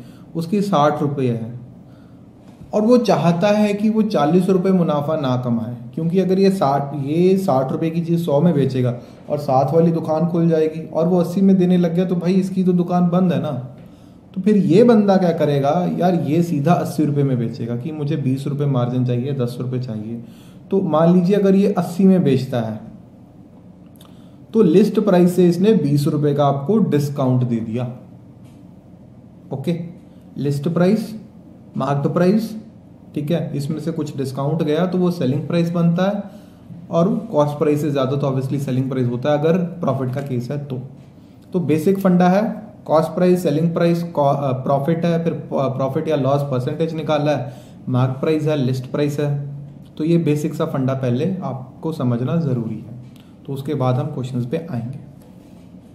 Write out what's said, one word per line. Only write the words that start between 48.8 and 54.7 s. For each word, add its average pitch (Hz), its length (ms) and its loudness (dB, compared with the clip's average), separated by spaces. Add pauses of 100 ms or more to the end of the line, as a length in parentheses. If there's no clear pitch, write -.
price 147 280 -2
है। 143 300 -4 (480)
तो 156 60 -4
ये 170 140 2
basic 147 360 0
सा 165 120 -2
फंडा 135 280 -2
पहले 131 500 -2
आपको - 480 -8
समझना 127 440 -2
ज़रूरी 117 400 -2
है, 104 200 -14 (520)
तो 139 60 -8
उसके 139 200 -6
बाद 127 220 0
हम 151 120 -2
questions 127 380 -6
पे 165 260 -6